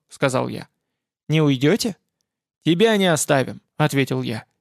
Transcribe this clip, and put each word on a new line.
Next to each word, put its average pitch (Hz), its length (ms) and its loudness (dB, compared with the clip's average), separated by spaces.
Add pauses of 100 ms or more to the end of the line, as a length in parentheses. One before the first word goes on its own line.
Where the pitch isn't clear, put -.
сказал 127 400 -2
я. 113 200 -12 (600)
"Не 156 120 2
уйдете?" 151 560 0 (680)
"Тебя 202 320 4
не 190 100 2
оставим", 135 560 0 (140)
ответил 135 460 0
я. 120 220 -8 (160)